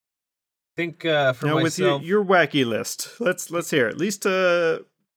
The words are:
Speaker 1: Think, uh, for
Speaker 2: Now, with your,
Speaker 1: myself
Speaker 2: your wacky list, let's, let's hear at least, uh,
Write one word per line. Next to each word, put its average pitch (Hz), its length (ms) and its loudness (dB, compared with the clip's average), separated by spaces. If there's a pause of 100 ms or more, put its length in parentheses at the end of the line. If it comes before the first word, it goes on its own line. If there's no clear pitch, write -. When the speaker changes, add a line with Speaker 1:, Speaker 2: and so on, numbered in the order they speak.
(760)
Speaker 1:
Think, 165 300 -8
uh, 147 260 2
for 127 140 -6
Speaker 2:
Now, 156 160 2
with 160 160 -2
your, 185 140 2
Speaker 1:
myself 143 100 -4
Speaker 2:
your 196 220 0
wacky 151 420 2
list, - 540 -6
let's, 180 300 -4
let's 165 200 -6
hear 127 180 2
at - 80 -6
least, 196 300 -4
uh, 175 540 2 (360)